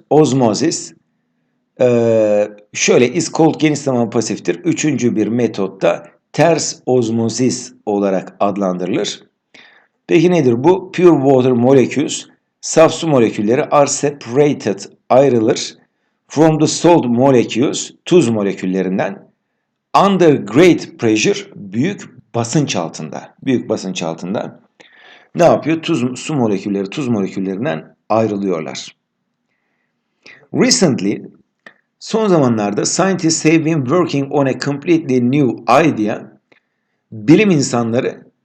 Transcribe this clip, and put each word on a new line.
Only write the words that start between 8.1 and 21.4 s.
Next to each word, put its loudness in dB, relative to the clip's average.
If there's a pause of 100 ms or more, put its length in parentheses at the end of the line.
adlandırılır. -4 (840)
Peki 4
nedir 2
bu? 0
Pure 4
water 4
molecules, 2 (340)
saf 2
su -6
molekülleri 2
are 2
separated, -2 (300)
ayrılır. 2 (520)
From 2
the 2
salt 2
molecules, 0 (120)
tuz 4
moleküllerinden. -4 (800)
Under 4
great 2
pressure, 0 (160)